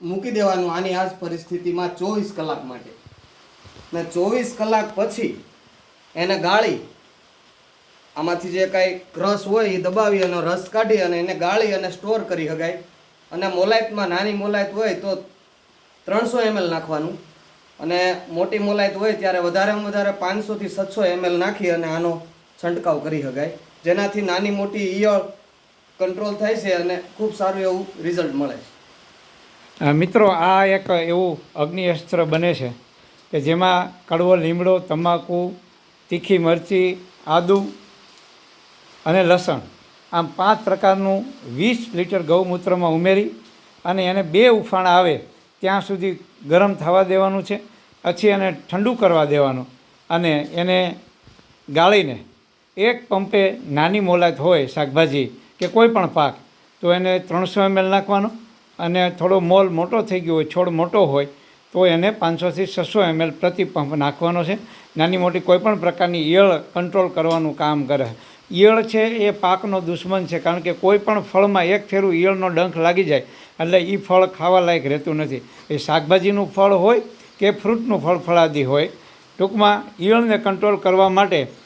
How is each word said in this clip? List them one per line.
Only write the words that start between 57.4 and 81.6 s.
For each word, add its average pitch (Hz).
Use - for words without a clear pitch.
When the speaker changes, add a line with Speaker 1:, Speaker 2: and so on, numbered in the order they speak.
Speaker 2:
એમ 196
એલ 190
નાખવાનો 196
અને 180
થોડો 180
મોલ 185
મોટો 180
થઈ 185
ગયો 165
હોય, 160
છોડ 180
મોટો 175
હોય 143
તો 180
એને 175
પાંચસોથી 170
છસો 190
એમ 165
એલ 165
પ્રતિ 180
પંપ 147
નાખવાનો 165
છે. 190
નાની 170
મોટી 180
કોઈ 180
પણ 208
પ્રકારની 175
ઈયળ 185
કંટ્રોલ 180
કરવાનું 160
કામ 151
કરે. 135
ઈયળ 214
છે 220
એ 220
પાકનો 190
દુશ્મન 180
છે, 160
કારણ 170
કે 170
કોઈ 190
પણ 208
ફળમાં 196
એક 202
ફેરું 196
ઈયળનો 190
ડંખ 170
લાગી 175
જાય 143
એટલે 170
ઈ 180
ફળ 185
ખાવા 185
લાયક 170
રહેતું 151
નથી. 135
એ 156
શાકભાજીનું 170
ફળ 196
હોય 202
કે 202
ફ્રૂટનું 220
ફળ 170
ફળાદી 160
હોય, 143
ટૂંકમાં 208
ઈયળને 220
કંટ્રોલ 202
કરવા 190
માટે 185